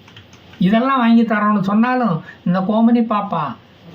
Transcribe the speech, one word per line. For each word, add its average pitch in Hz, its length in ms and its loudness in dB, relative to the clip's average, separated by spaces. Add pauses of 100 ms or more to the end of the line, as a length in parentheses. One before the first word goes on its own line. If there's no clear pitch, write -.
(580)
இதெல்லாம் 233 400 0
வாங்கி 233 240 4
தரோன்னு 214 380 0
சொன்னாலும் 214 640 0 (220)
இந்த 185 160 0
கோமனி 226 400 2
பாப்பா 196 420 -4 (520)